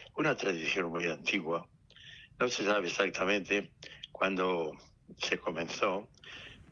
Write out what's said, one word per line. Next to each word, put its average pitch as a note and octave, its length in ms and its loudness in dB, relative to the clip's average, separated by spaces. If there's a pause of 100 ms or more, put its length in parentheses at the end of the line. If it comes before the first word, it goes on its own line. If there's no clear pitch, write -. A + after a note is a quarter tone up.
(160)
Una D3+ 220 2
tradición E2+ 540 0
muy F2 160 0
antigua. E2+ 600 -2 (720)
No B2 80 4
se A2+ 160 0
sabe G2+ 240 4
exactamente G2 840 2 (440)
cuándo F2+ 580 2 (460)
se - 220 0
comenzó, F#2 680 -2 (640)